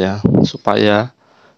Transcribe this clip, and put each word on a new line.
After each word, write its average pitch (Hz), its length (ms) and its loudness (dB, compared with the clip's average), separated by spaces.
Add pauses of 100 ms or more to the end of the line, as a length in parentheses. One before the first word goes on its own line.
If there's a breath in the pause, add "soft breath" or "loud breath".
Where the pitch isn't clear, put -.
ya, 95 140 0 (340)
supaya 107 640 0 (460 soft breath)